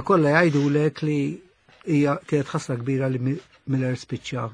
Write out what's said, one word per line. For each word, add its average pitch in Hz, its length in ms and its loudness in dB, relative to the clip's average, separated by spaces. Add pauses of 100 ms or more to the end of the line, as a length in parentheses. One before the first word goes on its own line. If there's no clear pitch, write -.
kollha 151 340 4
jgħidulek 151 680 2
li 151 160 0 (680)
hija 143 340 2
kienet 147 280 -2
ħasra 143 300 -6
kbira 131 320 -2
li 131 100 -2
Mi-, 131 200 -2 (260)
Miller 131 280 -2
spiċċa - 500 -8 (100)